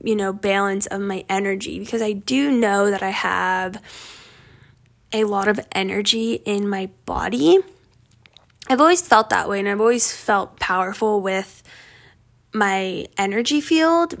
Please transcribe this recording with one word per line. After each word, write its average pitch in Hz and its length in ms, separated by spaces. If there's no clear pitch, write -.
you 220 140
know, 196 160
balance 196 540
of 196 140
my 196 280
energy, 196 500
because 220 220
I 214 120
do 262 380
know 208 400
that 190 120
I 190 80
have 185 720
a 220 120
lot 202 240
of 208 100
energy 202 640
in 202 240
my 190 200
body. 285 540
I've 262 120
always 349 220
felt 220 280
that 185 180
way, 196 100
and 202 100
I've 202 120
always 233 340
felt - 460
powerful 196 600
with 190 440
my 190 540
energy 233 420
field, 330 600